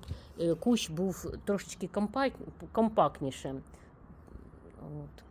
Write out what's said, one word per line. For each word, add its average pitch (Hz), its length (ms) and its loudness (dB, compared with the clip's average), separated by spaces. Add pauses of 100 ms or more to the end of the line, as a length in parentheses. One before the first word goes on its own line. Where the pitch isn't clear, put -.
(400)
е, 170 140 4
кущ 220 360 4
був 175 440 -2 (100)
трошечки 202 420 -2
компак-, 208 460 0 (400)
компактніше. 156 840 2 (1300)
От. 147 480 -12